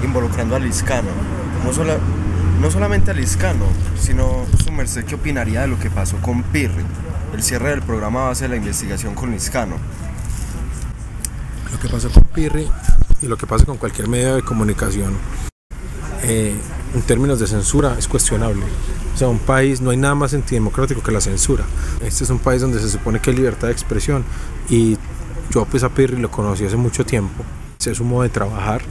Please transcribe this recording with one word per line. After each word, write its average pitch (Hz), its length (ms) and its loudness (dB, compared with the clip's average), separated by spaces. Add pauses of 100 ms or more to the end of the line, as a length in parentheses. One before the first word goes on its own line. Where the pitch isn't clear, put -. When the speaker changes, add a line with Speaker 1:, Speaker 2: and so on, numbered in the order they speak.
Speaker 1:
involucrando 120 520 0
al 135 80 0
Liscano. 120 440 0 (580)
No 127 80 0
sola-, 156 240 0 (640)
no 151 80 4
solamente 202 420 4
al 190 60 0
Liscano, - 480 2 (340)
sino 127 460 2 (180)
su 160 80 0
merced, 139 340 -2
¿qué - 100 -6
opinaría 131 460 -2
de 139 80 0
lo 127 100 -2
que - 100 -2
pasó - 280 -2
con 120 260 0
Pirri? 120 400 0 (500)
El 107 80 -6
cierre 123 300 -2
del 143 100 -2
programa 113 440 -2
base 127 180 -2
de 131 60 -4
la 123 80 -4
investigación 98 580 -4
con 123 160 -4
Liscano. 104 460 -4 (1900)
Speaker 2:
Lo - 80 -6
que 120 100 -4
pasa 120 200 -2
con - 140 12
Pirri 151 440 4 (540)
y 139 60 0
lo 113 100 0
que - 100 -6
pasa 110 180 6
con 135 120 -4
cualquier 104 300 -4
medio 123 280 2
de 131 80 0
comunicación, 104 680 0 (1120)
eh, 110 320 0 (400)
en 120 80 0
términos 127 360 2
de 110 80 0
censura, 123 500 2
es - 100 -4
cuestionable. 110 560 0 (500)
O - 40 -2
sea, 131 100 2
un 117 120 2
país, 135 420 2
no 127 100 0
hay 123 60 2
nada 139 180 2
más 143 180 0
antidemocrático 123 720 0
que 139 80 -2
la 104 100 0
censura. 95 440 2 (360)
Este 113 220 -2
es 120 60 -2
un 127 100 0
país 127 220 2
donde 127 180 0
se 107 100 -2
supone 110 300 -2
que - 120 0
hay 127 40 2
libertad 120 320 0
de 120 60 0
expresión 120 500 -2 (460)
y 113 280 4 (540)
yo, 110 140 2
pues, 131 180 0
a 127 60 0
Pirri 127 280 2
lo 117 140 -2
conocí 104 340 -2
hace 98 120 -2
mucho 120 280 0
tiempo. 101 380 -4 (360)
Sé 117 160 -4
su 113 80 -4
modo 123 200 0
de 120 60 0
trabajar 107 600 -4